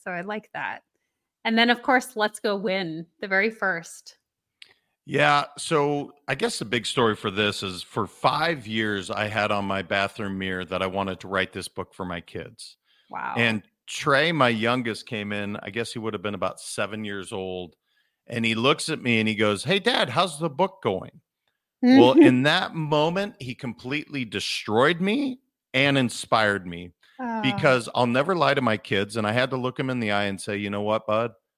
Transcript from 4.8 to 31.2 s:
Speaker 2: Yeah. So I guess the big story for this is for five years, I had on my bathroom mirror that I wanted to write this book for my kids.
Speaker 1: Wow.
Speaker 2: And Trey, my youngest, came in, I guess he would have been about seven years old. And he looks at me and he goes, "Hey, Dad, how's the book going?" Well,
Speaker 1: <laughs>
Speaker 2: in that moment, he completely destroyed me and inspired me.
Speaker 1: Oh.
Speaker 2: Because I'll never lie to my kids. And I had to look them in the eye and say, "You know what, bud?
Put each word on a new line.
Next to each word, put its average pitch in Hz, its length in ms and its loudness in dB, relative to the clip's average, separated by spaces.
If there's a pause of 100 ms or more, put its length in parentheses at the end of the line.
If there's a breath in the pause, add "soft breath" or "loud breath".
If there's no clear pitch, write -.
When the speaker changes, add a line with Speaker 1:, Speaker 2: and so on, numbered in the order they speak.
Speaker 2:
Yeah. 143 400 4 (120)
So 147 560 0 (140)
I 139 80 -2
guess 226 220 -4
the - 80 -6
big 107 200 -2
story 113 300 2
for - 140 -6
this 101 340 -2
is 90 200 -8
for 107 240 -4
five 147 580 -2
years, 107 460 -4
I 104 160 -4
had 104 240 -2
on 101 140 0
my 98 160 -2
bathroom 98 560 -4
mirror 95 280 -6
that 90 160 -4
I 95 60 0
wanted 95 340 -4
to 98 60 -14
write 92 240 -2
this 92 160 -10
book - 260 -12
for 95 120 -8
my 87 160 -8
kids. - 560 -16 (320)
Speaker 1:
Wow. - 260 -8
Speaker 2:
And 113 280 0 (240)
Trey, 151 440 2
my 139 180 4
youngest, 117 560 -2
came 104 280 -8
in, 104 240 -6
I - 120 -12
guess 110 220 -6
he 120 80 -10
would 110 140 -6
have 95 100 -8
been 101 100 -4
about 92 280 -4
seven 107 420 -6
years 101 300 -8
old. 92 420 -8 (520)
And 117 180 -2
he 113 100 2
looks 131 320 2
at 156 140 -6
me 120 180 2
and 110 80 2
he 107 80 0
goes, 104 300 2
"Hey, 196 140 0
Dad, 233 280 0
how's 151 320 -2
the 165 100 -2
book 175 320 -2
going?" - 380 -4 (600)
Well, 254 320 10
Speaker 1:
<laughs> 262 40 8
Speaker 2:
in 131 260 10
that 160 300 2
moment, 160 680 0
he 123 120 -10
completely 135 720 -8
destroyed 113 800 2
me 208 380 -2 (340)
and 139 240 4
inspired 107 680 2
me. 87 280 -12 (260 soft breath)
Speaker 1:
Oh. 233 220 -6
Speaker 2:
Because 131 520 2
I'll 123 140 2
never 139 280 0
lie 143 180 4
to 139 80 0
my 113 160 0
kids. 104 400 -2
And 104 100 0
I 107 60 0
had 127 160 2
to 131 80 -4
look 123 180 -4
them 131 140 -4
in 127 100 -4
the 107 120 -2
eye 101 120 2
and 98 160 -4
say, 107 160 -6
"You 101 140 -6
know 104 120 -4
what, 107 240 -2
bud? 110 280 -2 (240)